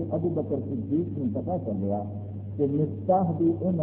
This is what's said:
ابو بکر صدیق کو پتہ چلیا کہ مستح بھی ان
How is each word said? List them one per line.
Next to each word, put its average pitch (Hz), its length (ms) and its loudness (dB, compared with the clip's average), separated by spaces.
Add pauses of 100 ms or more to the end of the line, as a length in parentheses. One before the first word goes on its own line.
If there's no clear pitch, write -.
(100)
ابو 165 240 0
بکر 147 300 0
صدیق 135 540 -2
کو 143 40 -4 (100)
پتہ - 180 -2 (160)
چلیا 101 360 0 (540)
کہ 143 140 2
مستح 160 680 2
بھی 165 240 4
ان 175 220 0